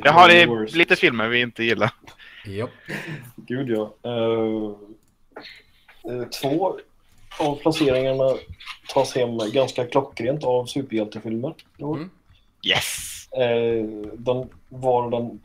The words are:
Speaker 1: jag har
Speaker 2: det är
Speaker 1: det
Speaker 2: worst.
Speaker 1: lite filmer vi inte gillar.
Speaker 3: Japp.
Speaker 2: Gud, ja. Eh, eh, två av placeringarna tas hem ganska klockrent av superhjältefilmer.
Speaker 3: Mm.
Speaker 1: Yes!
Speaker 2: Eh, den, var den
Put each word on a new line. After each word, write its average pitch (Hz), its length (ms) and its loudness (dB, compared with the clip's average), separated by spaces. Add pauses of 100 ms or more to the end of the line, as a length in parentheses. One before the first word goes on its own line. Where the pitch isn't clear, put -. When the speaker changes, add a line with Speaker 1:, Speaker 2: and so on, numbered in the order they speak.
Speaker 1:
jag 143 80 8
har 175 160 12
Speaker 2:
det 175 140 10
är 165 40 6
Speaker 1:
det 120 60 2
Speaker 2:
worst. 110 220 -4
Speaker 1:
lite 170 220 4
filmer 117 320 2
vi 120 120 0
inte 117 240 -4
gillar. 110 260 2 (560)
Speaker 3:
Japp. 104 240 -8 (680)
Speaker 2:
Gud, 127 320 -8
ja. 107 340 -2
Eh, 113 680 -2 (1400)
eh, 123 120 -6 (180)
två 156 360 -2 (600)
av 147 180 -2
placeringarna 135 800 2 (580)
tas 131 220 0
hem 120 220 -2 (140)
ganska 127 340 -2
klockrent 139 580 -2
av 123 220 0
superhjältefilmer. 113 880 -6 (240)
Speaker 3:
Mm. 147 320 -8 (520)
Speaker 1:
Yes! - 720 -6
Speaker 2:
Eh, 117 520 0 (340)
den, 123 300 -4 (200)
var 127 420 0
den 120 340 -6